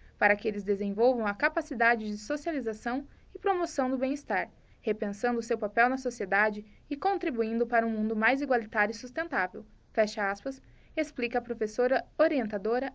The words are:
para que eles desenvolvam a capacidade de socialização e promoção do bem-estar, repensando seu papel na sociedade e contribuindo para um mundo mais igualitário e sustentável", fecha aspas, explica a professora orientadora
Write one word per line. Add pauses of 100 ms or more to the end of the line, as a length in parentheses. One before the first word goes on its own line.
(160)
para
que
eles
desenvolvam
a
capacidade
de
socialização (260)
e
promoção
do
bem-estar, (320)
repensando
seu
papel
na
sociedade (240)
e
contribuindo
para
um
mundo
mais
igualitário
e
sustentável", (260)
fecha
aspas, (340)
explica
a
professora (140)
orientadora